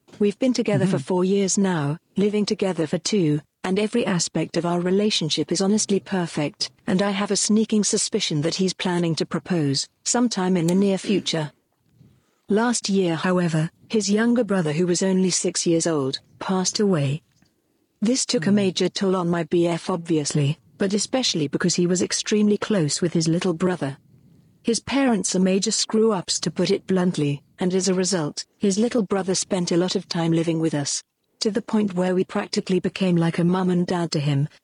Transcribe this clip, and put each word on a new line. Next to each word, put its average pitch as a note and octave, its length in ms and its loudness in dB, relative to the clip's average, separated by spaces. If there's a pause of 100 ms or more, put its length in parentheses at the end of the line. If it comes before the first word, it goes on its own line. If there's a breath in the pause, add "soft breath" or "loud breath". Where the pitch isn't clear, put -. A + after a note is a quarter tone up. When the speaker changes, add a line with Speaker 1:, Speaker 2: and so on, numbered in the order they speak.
(220)
Speaker 1:
We've G3+ 180 0
been B3+ 140 2
together G#3 320 0
for F#3 120 2
Speaker 2:
Mm-hmm. C#3+ 160 -4
Speaker 1:
four F3+ 120 2
years G3 320 0
now, E3+ 380 0 (220)
living G3+ 300 0
together F#3 380 -2
for F3 120 -2
two, D#3 420 0 (240)
and F#3 160 -2
every G#3+ 260 0
aspect E3+ 520 -2
of E3+ 80 0
our F3 200 0
relationship F#3 640 0
is F3 100 0
honestly G3 380 0
perfect, E3 720 -4 (180)
and F#3+ 140 2
I G3+ 100 0
have G3 220 -2
a - 20 0
sneaking G#3+ 500 2
suspicion F#3 580 -2
that E3 120 -2
he's F#3+ 180 0 (100)
planning F3 340 0
to F3+ 80 -2
propose D3+ 640 -2 (180)
sometime F#3+ 540 0
in E3 80 0
the F3 80 2
near G3 220 2
future. D#3+ 520 -2 (1000)
Last A3+ 400 0
year, F#3 260 2
however, E3+ 540 0 (220)
his G3+ 200 0
younger A#3 320 2
brother, F3+ 300 0
who E3+ 140 0
was F3+ 160 0
only F#3+ 260 2
six - 380 -2
years E3 200 2
old, C#3 320 -2 (200)
passed F#3 400 -2
away. D#3 420 0 (840)
This B3 200 0
took - 220 -2
a G3 40 4
Speaker 2:
Mm. G#3 40 4
Speaker 1:
major F#3+ 340 2
toll F#3+ 260 -2
on F3 140 0
my E3+ 220 0
B E3+ 160 4
F, E3 220 -4
obviously, D#3 680 0 (220)
but G3+ 140 -2
especially G3 540 -2
because E3+ 340 0
he F3 60 4
was F3+ 140 0
extremely G#3 560 0
close F3 460 -2
with E3+ 100 0
his E3 140 0
little F3 260 0
brother. D#3+ 420 -2 (720)
His A#3 140 0
parents A#3+ 540 0
are F#3 80 2
major F#3+ 280 2
screw-ups, G#3+ 680 0
to E3+ 120 -4
put F3 180 0
it - 180 0
bluntly, F3 540 0 (180)
and F#3 140 0
as F#3 160 0
a F#3 40 4
result, F3+ 520 -2 (160)
his G3 160 2
little A#3 260 2
brother F#3 320 -2
spent F3+ 360 -2
a E3+ 60 2
lot F3+ 180 0
of F#3+ 120 -4
time E3 280 0
living E3 260 0
with D#3+ 120 0
us, C#3+ 300 -4 (360)
to A3 120 0
the A3 100 -2
point G#3+ 340 0
where F#3 200 0
we F#3+ 80 2
practically G3 560 -2
became F3+ 360 0 (100)
like E3+ 160 0
a - 20 2
mum F3+ 260 2
and F3+ 180 2
dad F3 240 -2
to E3 80 0
him, C#3+ 280 0 (160 soft breath)